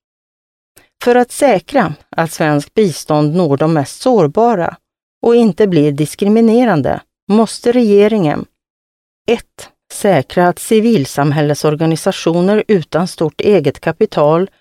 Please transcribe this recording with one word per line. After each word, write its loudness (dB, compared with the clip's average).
För 2
att 0
säkra -2
att -4
svenskt -2
bistånd 0
når 0
de 0
mest -4
sårbara 0
och 2
inte 2
blir 2
diskriminerande 0
måste 0
regeringen: 2
Ett. -8
Säkra 0
att -2
civilsamhällesorganisationer 0
utan -2
stort -6
eget 0
kapital 0